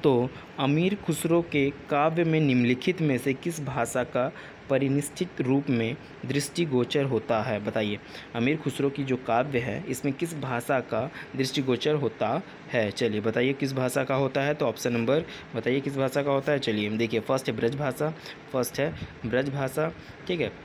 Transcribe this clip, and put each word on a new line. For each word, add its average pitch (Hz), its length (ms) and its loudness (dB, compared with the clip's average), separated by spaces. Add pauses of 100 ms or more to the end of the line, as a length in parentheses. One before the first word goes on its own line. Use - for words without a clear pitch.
तो 127 260 4 (300)
अमीर 160 360 2
खुसरो 170 460 2
के 143 280 2 (200)
काव्य 160 340 2
में 160 160 4
निम्नलिखित 127 600 4
में 143 160 4
से 135 160 0
किस 160 280 -4
भाषा 127 420 -2
का 131 280 0 (380)
परिनिष्ठित 139 720 0
रूप 139 280 2
में 117 260 2 (300)
दृष्टिगोचर 139 800 0
होता 117 380 2
है? 107 240 -2
बताइए, 107 340 0 (360)
अमीर 131 220 2
खुसरो 139 320 0
की 139 140 -4
जो 131 140 0
काव्य 127 420 2
है, 127 280 -4
इसमें 135 260 -2
किस 165 260 -4
भाषा 131 400 0
का 117 320 -2 (240)
दृष्टिगोचर 131 600 2
होता 127 460 0 (300)
है? 107 200 2
चलिए 107 300 0
बताइए, 120 320 2
किस 135 200 -2
भाषा 131 300 0
का 131 120 0
होता 135 260 2
है? 147 120 2
तो 151 120 0
ऑप्शन 120 280 0
नंबर, 123 300 2 (320)
बताइए, 123 240 2
किस 135 180 -4
भाषा 135 260 2
का 143 80 2
होता 139 200 2
है? 139 80 4
चलिए 107 300 0
देखिए, 110 300 2
फर्स्ट 131 300 0
है 117 60 -2
ब्रज 120 200 2
भाषा, 156 380 -2 (400)
फर्स्ट 127 260 0
है 151 140 0 (320)
ब्रज 127 240 0
भाषा, 143 440 -2 (340)
ठीक 170 140 -2
है? 104 100 -2 (140)